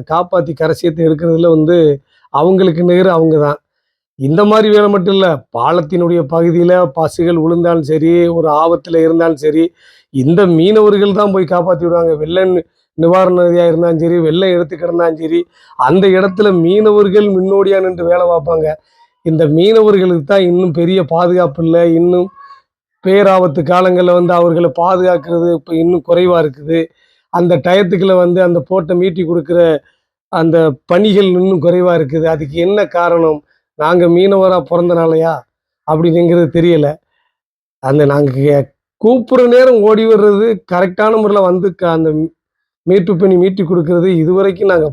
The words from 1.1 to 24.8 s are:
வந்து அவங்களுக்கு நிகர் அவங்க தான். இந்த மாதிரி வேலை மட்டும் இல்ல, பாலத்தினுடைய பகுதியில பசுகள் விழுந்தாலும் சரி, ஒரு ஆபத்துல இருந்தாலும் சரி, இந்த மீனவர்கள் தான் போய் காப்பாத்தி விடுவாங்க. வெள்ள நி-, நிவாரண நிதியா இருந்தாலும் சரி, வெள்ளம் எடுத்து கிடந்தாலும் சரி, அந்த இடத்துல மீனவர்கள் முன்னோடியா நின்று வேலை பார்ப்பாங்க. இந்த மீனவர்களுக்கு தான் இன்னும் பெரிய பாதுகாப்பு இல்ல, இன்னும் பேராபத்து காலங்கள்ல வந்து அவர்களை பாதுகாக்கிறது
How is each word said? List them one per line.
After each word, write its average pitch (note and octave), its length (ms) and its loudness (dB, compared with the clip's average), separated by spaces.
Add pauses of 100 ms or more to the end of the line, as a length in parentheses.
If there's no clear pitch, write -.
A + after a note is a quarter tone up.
வந்து D#3+ 280 2 (560)
அவங்களுக்கு F3 500 0
நிகர் F3+ 260 2
அவங்க D#3+ 300 0
தான். D3 200 -2 (600)
இந்த D3+ 260 0
மாதிரி G#3+ 240 2
வேலை G#3 200 4
மட்டும் G3 260 0
இல்ல, F#3+ 120 2 (260)
பாலத்தினுடைய E3+ 720 -2
பகுதியில E3+ 460 0 (180)
பசுகள் E3+ 500 -2
விழுந்தாலும் E3+ 480 -2
சரி, D#3+ 220 0 (160)
ஒரு E3+ 260 0
ஆபத்துல E3 480 0
இருந்தாலும் E3 420 0
சரி, D#3 200 0 (500)
இந்த D3 340 0
மீனவர்கள் G3+ 720 2
தான் G#3 140 0
போய் F#3 180 -2
காப்பாத்தி F3 340 -2
விடுவாங்க. E3+ 300 0
வெள்ள E3+ 300 -2
நி-, F3+ 200 -2 (320)
நிவாரண F3+ 460 2
நிதியா F3 240 2
இருந்தாலும் E3 360 0
சரி, E3+ 160 0
வெள்ளம் F3 360 0
எடுத்து F3 220 -4
கிடந்தாலும் E3+ 440 -2
சரி, E3 200 -2 (380)
அந்த E3 280 2
இடத்துல F#3+ 440 0 (100)
மீனவர்கள் G#3 680 2
முன்னோடியா G3 500 0
நின்று F3+ 260 -4
வேலை F3 200 0
பார்ப்பாங்க. E3 420 -2 (580)
இந்த D#3+ 220 0
மீனவர்களுக்கு F#3 800 2
தான் G3 240 0
இன்னும் F3 300 0
பெரிய F3+ 260 0
பாதுகாப்பு E3+ 580 -2
இல்ல, E3 140 2 (140)
இன்னும் F3+ 380 0 (720)
பேராபத்து F#3 600 2
காலங்கள்ல F3+ 500 2
வந்து F3+ 200 0
அவர்களை E3+ 440 2
பாதுகாக்கிறது F3 760 -2